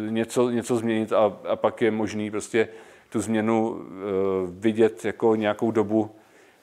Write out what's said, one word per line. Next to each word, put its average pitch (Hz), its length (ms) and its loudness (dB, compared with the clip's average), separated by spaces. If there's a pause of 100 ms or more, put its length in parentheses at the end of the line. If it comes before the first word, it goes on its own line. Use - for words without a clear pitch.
něco, 113 400 0
něco 120 280 0
změnit 110 360 0
a, 101 260 4 (100)
a 107 60 2
pak - 260 0
je 110 100 4
možný 107 400 -4
prostě 107 380 0 (400)
tu 113 120 -2
změnu, 110 600 0
eh, - 40 -14 (640)
vidět 110 560 0
jako 110 300 2
nějakou 110 360 0
dobu 107 440 0 (480)